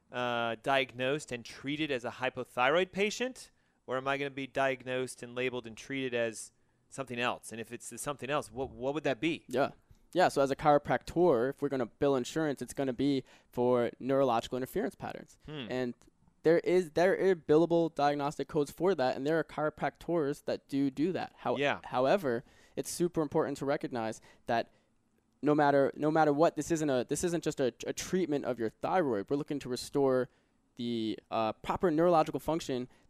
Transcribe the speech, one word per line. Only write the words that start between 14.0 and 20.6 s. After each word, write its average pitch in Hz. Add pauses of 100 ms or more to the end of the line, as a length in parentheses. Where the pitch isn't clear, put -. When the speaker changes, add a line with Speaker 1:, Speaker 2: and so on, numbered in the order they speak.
Speaker 2:
interference 131
patterns. -
Speaker 1:
Hmm. 147
Speaker 2:
And 123 (500)
there 165
is, 175
there 175 (160)
are 190
billable 165
diagnostic 143
codes 147
for 185
that, 131
and 135
there 160
are 147
chiropractors 151
that -